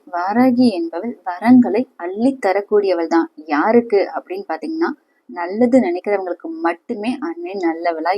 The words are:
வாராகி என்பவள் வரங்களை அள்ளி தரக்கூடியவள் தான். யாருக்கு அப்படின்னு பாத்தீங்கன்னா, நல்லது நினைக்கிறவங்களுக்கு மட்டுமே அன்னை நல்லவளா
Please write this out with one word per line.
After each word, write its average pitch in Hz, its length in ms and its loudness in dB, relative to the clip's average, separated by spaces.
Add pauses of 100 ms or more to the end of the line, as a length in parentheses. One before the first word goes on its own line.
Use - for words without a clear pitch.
(120)
வாராகி 240 600 2
என்பவள் 170 420 -6 (120)
வரங்களை 214 560 4 (140)
அள்ளி 202 360 -2 (100)
தரக்கூடியவள் 196 720 2
தான். 160 100 2 (200)
யாருக்கு 202 540 2 (160)
அப்படின்னு 185 340 -10
பாத்தீங்கன்னா, 160 400 -4 (400)
நல்லது 208 500 0
நினைக்கிறவங்களுக்கு 349 680 -4 (120)
மட்டுமே 247 580 -4
அன்னை 339 380 -8
நல்லவளா 165 600 -2